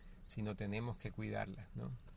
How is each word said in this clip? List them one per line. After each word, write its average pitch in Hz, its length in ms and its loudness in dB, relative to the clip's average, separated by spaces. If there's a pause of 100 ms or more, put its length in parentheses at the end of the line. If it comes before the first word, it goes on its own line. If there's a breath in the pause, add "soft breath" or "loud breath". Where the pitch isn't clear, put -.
(280 loud breath)
sino 107 280 2
tenemos 107 420 2
que 104 140 -2
cuidarla, 104 600 0
¿no? 120 160 0 (280)